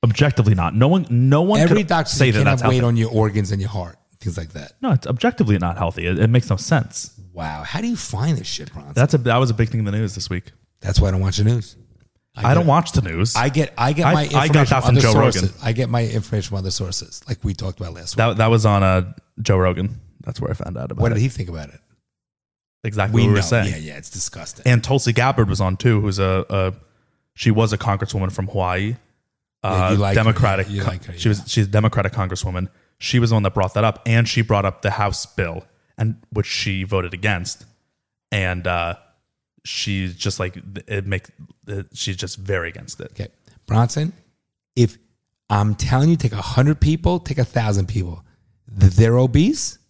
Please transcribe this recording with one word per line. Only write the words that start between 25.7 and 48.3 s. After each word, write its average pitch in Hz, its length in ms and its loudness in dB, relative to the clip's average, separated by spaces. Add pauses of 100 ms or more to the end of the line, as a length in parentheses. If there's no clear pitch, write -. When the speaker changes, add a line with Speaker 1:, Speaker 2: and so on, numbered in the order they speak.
Speaker 1:
too, 110 240 2
who's 98 180 -2
a, 95 300 0
a, 95 240 -2 (640)
she - 160 2
was 107 200 2
a 104 60 -2
congresswoman 95 560 -2
from 92 140 -6
Hawaii, 95 480 -2 (680)
Speaker 2:
Yeah, 92 280 0
you 98 40 2
Speaker 1:
uh, 98 40 2
Speaker 2:
like 101 180 2
her. 110 60 2
Speaker 1:
Democratic 101 460 0
Speaker 2:
You 101 120 -4
Speaker 1:
co-, 92 80 -2
Speaker 2:
like 92 160 -10
her, 85 120 -14
Speaker 1:
she - 120 0
was, 101 100 2
Speaker 2:
yeah. - 80 -16
Speaker 1:
she's 104 200 0
a - 20 -6
Democratic 104 420 0
congresswoman. 92 560 -6 (300)
She - 220 0
was 117 100 2
the 113 80 2
one 104 60 0
that 95 100 0
brought 95 220 -2
that 104 100 2
up, 107 200 -2
and 117 220 2
she - 140 -2
brought 101 240 2
up 95 160 -4
the 101 100 -2
House 101 340 -4
bill, 85 400 -6 (320)
and 110 200 -2 (140)
which 104 160 -2
she 95 360 -4
voted 92 300 -4
against, 92 500 -4 (640)
and, 90 380 -2
uh, 87 280 -4 (680)
she's 92 520 -6
just - 240 -6
like, 92 180 -6 (300)
it 98 200 -6
make, 95 180 -6 (420)
it, 98 260 -10
she's 98 240 -8
just 92 200 -10
very 95 320 -6
against - 320 -16
it. - 120 -14
Speaker 2:
Okay, 101 140 -10 (380)
Bronson, 120 480 0 (600)
if 117 200 2 (540)
I'm 104 240 2
telling 135 360 2
you, 170 80 4
take 113 160 -2
a 101 80 -8
hundred 143 380 0
people, 165 400 2
take 139 200 -8
a 123 60 2
thousand 101 420 0
people, 90 360 -6 (560)